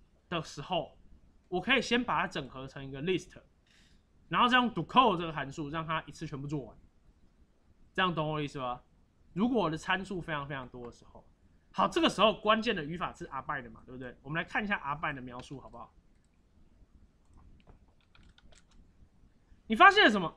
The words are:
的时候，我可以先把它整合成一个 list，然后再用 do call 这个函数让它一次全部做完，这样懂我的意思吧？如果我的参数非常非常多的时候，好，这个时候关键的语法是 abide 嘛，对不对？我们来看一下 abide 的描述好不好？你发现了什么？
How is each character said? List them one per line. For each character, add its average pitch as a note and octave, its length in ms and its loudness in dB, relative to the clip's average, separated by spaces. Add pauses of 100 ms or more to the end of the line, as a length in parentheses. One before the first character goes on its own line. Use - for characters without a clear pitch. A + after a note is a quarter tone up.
(300)
的 E3+ 120 -4
时 - 200 -14
候， D#3+ 360 -4 (520)
我 F3+ 100 -2
可 B3+ 180 2
以 A3+ 40 4
先 A#3+ 200 0
把 E3+ 200 0
它 F3+ 40 0
整 D3+ 220 -8
合 C3 180 -12
成 C#3+ 180 -14
一 C3+ 60 -12
个 C3+ 120 -10
list， F3+ 340 -2 (920)
然 F3+ 120 2
后 A#3+ 60 8
再 B3 100 6
用 A#3+ 160 4
do F3 80 -4
call G#3+ 360 6
这 E3+ 80 -4
个 D#3+ 80 -6
函 C#3 180 -6
数 C#3+ 180 -8
让 D#3+ 160 -6
它 D#3+ 180 -2
一 D3+ 80 -16
次 D#3+ 140 -10
全 C3+ 160 -10
部 C#3+ 60 -10
做 C#3+ 160 -6
完， - 140 -18 (1160)
这 F#3 80 0
样 F3+ 140 2
懂 D#3 140 0
我 D#3 80 -2
的 D3+ 60 -2
意 C#3+ 40 -4
思 C#3 100 -10
吧？ B2 240 -6 (520)
如 A3 160 2
果 B3 120 2
我 E3 80 2
的 D#3 80 -2
参 F#3+ 260 -2
数 F#3 180 -8
非 D#3+ 100 -8
常 C#3+ 160 -4
非 D3 80 -6
常 C3 140 -8
多 B2 160 -14
的 A#2 80 -14
时 - 100 -20
候， - 240 -20 (460)
好， G3+ 160 2
这 G3 100 0
个 D#4+ 100 4
时 - 120 0
候 G#3+ 120 6
关 A3 280 2
键 A3 120 -2
的 F3+ 80 -4
语 D3+ 140 -6
法 E3 160 -6
是 E3 160 -14
abide C3+ 440 -8
嘛， G#2+ 140 -20
对 A#2+ 60 -20
不 B2+ 60 -14
对？ B2+ 240 -12
我 C#3 80 -14
们 E3 120 -2
来 F3 60 -10
看 A#3 160 -4
一 G3+ 40 -6
下 G3+ 120 0
abide D3 360 -4
的 B2+ 60 -12
描 B2 200 -12
述 C3 180 -14
好 A#2 100 -18
不 A#2 80 -18
好？ A2+ 160 -18 (3750)
你 A3 80 0
发 F#4 160 10
现 G4 140 8
了 D4 40 8
什 G#3 100 2
么？ E3 180 -4